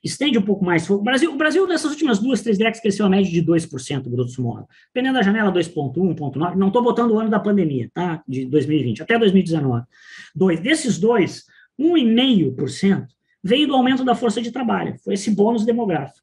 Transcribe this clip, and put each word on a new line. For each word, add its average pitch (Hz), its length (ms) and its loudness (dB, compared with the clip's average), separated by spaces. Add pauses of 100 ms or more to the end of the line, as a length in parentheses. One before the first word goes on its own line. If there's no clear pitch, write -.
estende 254 360 -2
um 208 40 2
pouco 202 220 0
mais. 175 260 0
O 202 120 2
Brasil, 262 320 2
o - 20 -10
Brasil, 311 320 2
nessas 320 240 -2
últimas 262 280 0
duas, 240 220 0
três 220 160 0
décadas, 220 220 0
cresceu 214 260 0
a 196 40 4
média 190 200 2
de 170 120 0
dois 165 240 0
por 127 160 -14
cento, 131 280 -8
grosso 123 320 -4
modo. 107 240 -6 (280)
Dependendo 262 240 0
da 233 60 4
janela, 202 280 2
dois 175 160 0
ponto 143 340 -4
um, 180 140 0
ponto 135 240 -6
nove, 175 160 -2
não 190 160 2
tô 240 100 2
botando 233 300 2
o 214 80 2
ano 220 100 -2
da 214 100 0
pandemia, 165 540 0
tá? 170 320 -6
De 131 200 -6
dois 135 200 2
mil 151 120 0
e 135 60 0
vinte, 120 200 -4
até 226 160 0
dois 208 140 4
mil 190 80 6
e - 20 0
dezenove. 139 400 -2 (500)
Dois. 165 280 0
Desses 254 360 0
dois, 208 460 0 (340)
um 330 200 2
e 262 80 2
meio 226 480 4
por 131 160 -6
cento 170 440 0 (300)
veio 269 240 2
do 269 80 0
aumento 262 300 2
da 247 100 2
força 233 260 -2
de 233 100 -6
trabalho. 220 520 -4
Foi 196 120 -4
esse 202 160 -2
bônus 208 340 2
demográfico. 208 580 -2